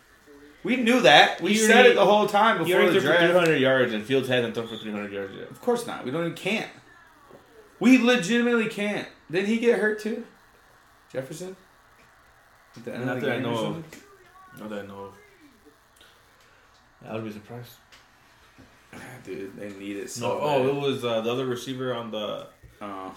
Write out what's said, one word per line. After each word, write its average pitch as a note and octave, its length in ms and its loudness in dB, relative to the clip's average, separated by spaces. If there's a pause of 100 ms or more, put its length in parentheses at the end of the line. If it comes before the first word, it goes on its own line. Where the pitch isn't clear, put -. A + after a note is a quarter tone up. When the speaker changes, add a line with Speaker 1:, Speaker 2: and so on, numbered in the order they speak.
(640)
Speaker 1:
We A#3+ 140 0
knew A#3+ 240 2
that. E3+ 400 6
We F3+ 100 0
Speaker 2:
He G#3+ 60 2
Speaker 1:
said A3 180 4
Speaker 2:
already, A3 140 10
Speaker 1:
it F3+ 60 6
the G3 100 4
whole G#3 220 4
time G#3 320 2
Speaker 2:
he D#3+ 60 -2
Speaker 1:
before F#3 160 2
Speaker 2:
already F3+ 120 4
Speaker 1:
the G3 80 4
Speaker 2:
threw C#3+ 100 0
for E3+ 60 4
Speaker 1:
draft. E3+ 160 4
Speaker 2:
three F3+ 60 6
hundred D#3+ 220 4
yards, C3 320 4
and G#2 120 -6
Fields B2+ 240 0
hasn't A#2+ 260 0
thrown A2+ 120 -6
for A2 100 -12
three G#2+ 140 -10
hundred G#2 200 -8
yards G2 240 -10
yet. - 140 -14
Speaker 1:
Of - 100 -20
course A#3 260 -2
not. - 200 -10
We C3 60 -6
don't E3 140 -4
even, E3 100 -6
can't. G3+ 340 -6 (1080)
We B3+ 180 8
legitimately A#3 720 2
can't. G3+ 380 -6 (220)
Didn't F#3+ 180 -2
he A3+ 100 0
get A#3 220 2
hurt G#3+ 200 -2
too? A#3 260 -8 (840)
Jefferson? E3 440 -10 (1200)
At A#2 80 -20
the A2+ 80 -10
end B2 120 -8
Speaker 2:
Not B2+ 120 -4
Speaker 1:
of B2 40 -6
the C3+ 60 -4
Speaker 2:
that B2 80 -2
I A#2+ 40 -4
Speaker 1:
game C3 60 -6
or A#2 60 -4
Speaker 2:
know A#2 60 -2
of. G#2+ 160 -4
Speaker 1:
something? - 280 -14 (580)
Speaker 2:
Not G#2+ 100 -14
that G#2 140 -10
I G2 40 -16
know G2 180 -18
of. F#2+ 80 -20 (2000)
I G#2+ 60 -10
would A2 100 -8
be G#2+ 60 -10
surprised. A#2 400 -18 (1200)
Speaker 1:
Ah, E2 40 -18 (260)
dude, G2 320 -12
they G#2 140 -12
need G2+ 260 -10
it F#2+ 120 -10
so A#2+ 200 -8
Speaker 2:
No, - 100 -4
oh, C#3+ 200 0
Speaker 1:
bad. C3 100 0
Speaker 2:
it C#3+ 60 -2
was, C3+ 280 -4
uh, A#2 180 -2
the A2+ 100 -4
other C3 140 -4
receiver B2+ 480 -6
on A#2 180 -10
the, G#2+ 360 -8 (340)
Speaker 1:
Oh. F#2+ 360 -12